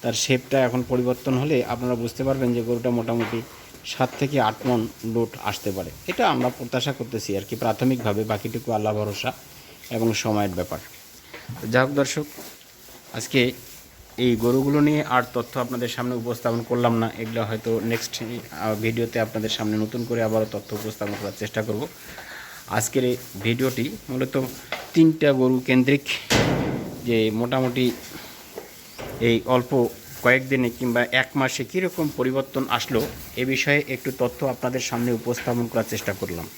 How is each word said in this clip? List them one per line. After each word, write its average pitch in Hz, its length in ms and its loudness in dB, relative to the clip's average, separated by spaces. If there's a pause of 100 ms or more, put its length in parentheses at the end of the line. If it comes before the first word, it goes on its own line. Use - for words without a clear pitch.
তার 117 100 0
শেপটা 131 480 2
এখন 123 280 2
পরিবর্তন 123 500 2
হলে 139 260 2
আপনারা 123 300 -2
বুঝতে 117 300 -4
পারবেন 135 300 2
যে 117 80 0
গরুটা 120 280 0
মোটামুটি 117 520 0 (420)
সাত - 340 0
থেকে 139 220 2
আট 110 260 0
মণ 117 200 4 (180)
লোড 113 240 0 (140)
আসতে 104 280 -2
পারে। 95 200 -6 (160)
এটা 190 240 2
আমরা 123 180 2
প্রত্যাশা 123 440 -2
করতেছি 113 440 -4
আর 98 60 -2
কি 104 140 -6
প্রাথমিকভাবে, 113 680 2
বাকিটুকু 113 480 -4
আল্লাহ 107 220 2
ভরসা 107 380 -2 (580)
এবং 113 240 2
সময়ের 104 360 0
ব্যাপার। 87 280 -4 (920)
যাই 123 120 6
হোক 139 120 0
দর্শক, 143 300 0 (880)
আজকে 123 400 2 (640)
এই 123 200 4
গরুগুলো 135 440 4
নিয়ে 151 220 4
আর 127 200 2 (100)
তথ্য 123 280 -2
আপনাদের 123 280 -2
সামনে 123 260 -4
উপস্থাপন 117 480 -2
করলাম 120 360 2
না, 113 200 0
এগুলো 113 260 -4
হয়তো 110 360 -2
নেক্সট, 117 420 -4
আহ, 110 580 -4
ভিডিওতে 117 400 0
আপনাদের 110 280 -2
সামনে 107 280 -2
নতুন 110 280 -2
করে 117 180 0
আবারও 110 280 2
তথ্য - 240 -8
উপস্থাপন 104 460 -6
করার 98 180 -6
চেষ্টা 110 240 -4
করব। 110 240 -4 (840)
আজকের 117 360 2
এই 123 120 2 (260)
ভিডিওটি 123 540 0 (140)
মূলত 127 300 0 (540)
তিনটা 160 380 8
গরু 127 280 4
কেন্দ্রিক, 127 420 4 (1000)
যে 113 260 4
মোটামুটি 123 640 2 (1300)
এই 117 260 6
অল্প 123 420 4 (340)
কয়েকদিনে 131 480 4
কিংবা 120 420 0
এক 127 220 2
মাসে 135 300 0
কীরকম 175 520 -2
পরিবর্তন 131 520 0
আসলো, 113 380 0 (300)
এ 123 80 0
বিষয়ে 143 440 2
একটু 131 300 -4
তথ্য 123 280 0
আপনাদের 127 340 -2
সামনে 120 320 0
উপস্থাপন 120 540 0
করার 113 240 0
চেষ্টা 113 220 -2
করলাম। 90 460 -6